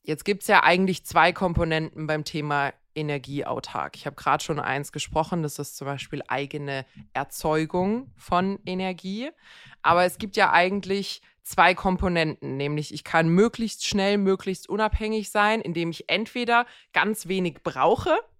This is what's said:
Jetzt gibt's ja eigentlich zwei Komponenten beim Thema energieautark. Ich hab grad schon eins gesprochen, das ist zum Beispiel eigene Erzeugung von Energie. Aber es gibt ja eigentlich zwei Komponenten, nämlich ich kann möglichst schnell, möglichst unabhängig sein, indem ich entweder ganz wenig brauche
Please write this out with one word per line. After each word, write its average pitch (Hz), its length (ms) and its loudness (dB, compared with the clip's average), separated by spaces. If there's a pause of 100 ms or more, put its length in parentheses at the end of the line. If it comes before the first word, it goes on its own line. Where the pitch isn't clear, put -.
Jetzt - 240 -6
gibt's 202 220 -2
ja 202 160 6
eigentlich 180 420 4
zwei 170 260 6
Komponenten 160 760 -2
beim 151 180 -2
Thema 147 480 -2 (220)
energieautark. 139 1000 -6
Ich - 100 -18
hab 143 120 -8
grad - 260 0
schon 147 160 -4
eins 139 320 -4
gesprochen, 160 520 -4
das 147 160 -6
ist - 180 -12
zum 139 100 -10
Beispiel 139 400 -8
eigene 139 580 -6 (280)
Erzeugung 165 1040 -2
von 190 480 -2
Energie. 185 640 -6 (520)
Aber 170 220 6
es 180 140 0
gibt 208 180 -10
ja 202 160 4
eigentlich 185 720 0 (200)
zwei 180 320 4
Komponenten, 170 840 0
nämlich 147 360 -4
ich - 100 -12
kann 165 260 2
möglichst 214 580 2
schnell, 202 300 2
möglichst 190 520 -2
unabhängig 214 600 -2
sein, 214 300 2
indem 170 280 -4
ich - 200 -10
entweder 233 560 0 (260)
ganz 185 360 0
wenig 180 360 -2
brauche 175 540 2 (220)